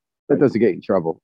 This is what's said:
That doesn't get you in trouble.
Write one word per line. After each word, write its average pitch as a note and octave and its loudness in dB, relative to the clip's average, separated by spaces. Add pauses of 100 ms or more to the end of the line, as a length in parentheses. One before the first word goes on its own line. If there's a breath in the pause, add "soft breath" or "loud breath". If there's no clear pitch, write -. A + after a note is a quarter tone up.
(280)
That D3 0
doesn't B2+ 0
get A2 2
you E2 -2
in - -14
trouble. E2 -4